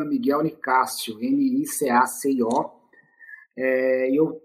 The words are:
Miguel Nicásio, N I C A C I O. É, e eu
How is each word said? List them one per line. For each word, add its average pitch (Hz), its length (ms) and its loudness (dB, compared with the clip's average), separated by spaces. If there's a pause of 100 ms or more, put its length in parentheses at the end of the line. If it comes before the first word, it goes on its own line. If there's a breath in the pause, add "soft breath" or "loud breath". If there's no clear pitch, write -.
Miguel 139 380 0
Nicásio, 127 800 -2
N 135 400 2
I 156 40 -2
C 143 240 -2
A 123 160 4
C - 260 -4
I 127 120 0
O. 123 380 -2 (760 loud breath)
É, 131 540 0
e 135 60 2
eu 151 160 2 (140)